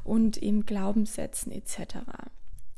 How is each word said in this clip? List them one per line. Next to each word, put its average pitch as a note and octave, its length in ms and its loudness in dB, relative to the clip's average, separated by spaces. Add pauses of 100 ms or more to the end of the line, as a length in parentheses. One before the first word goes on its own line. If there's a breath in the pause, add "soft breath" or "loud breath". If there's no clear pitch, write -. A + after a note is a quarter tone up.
und A3 340 4
eben G#3 280 4
Glaubenssätzen G#3 880 0
et - 160 -8
cetera. - 600 -4 (500)